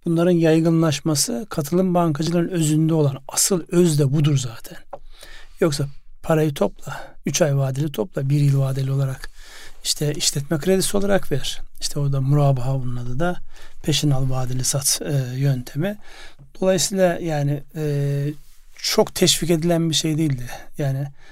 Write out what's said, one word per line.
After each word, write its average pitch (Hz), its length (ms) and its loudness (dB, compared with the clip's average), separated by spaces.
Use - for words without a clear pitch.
Bunların 170 260 2
yaygınlaşması 165 1200 2
katılım 175 440 0
bankacılığının 170 540 2
özünde 160 460 2
olan, 143 240 2
asıl - 400 0
öz 170 300 4
de 139 140 2
budur 147 240 2
zaten. - 420 -6
Yoksa 147 260 2
parayı 156 320 2
topla, - 600 -4
üç 156 160 0
ay 139 140 2
vadeli 139 360 -2
topla, 147 380 -4
bir 143 100 4
yıl 139 200 4
vadeli 135 320 -2
olarak 135 380 -2
işte - 280 -2
işletme 151 460 -2
kredisi 185 380 2
olarak 196 360 2
ver. - 280 0
İşte - 200 -2
orada 135 200 2
murabaha, 135 600 2
bunun 123 160 -2
adı 123 240 -2
da 175 160 2
peşin 151 280 2
al 131 200 2
vadeli 127 340 0
sat, - 400 0
e, 131 340 -2
yöntemi. 139 600 0
Dolayısıyla 185 580 2
yani, 147 440 0
e, 143 480 -2
çok - 380 0
teşvik 170 360 2
edilen 165 400 2
bir 151 40 -2
şey 156 240 0
değildi. 139 280 0
Yani 139 280 -2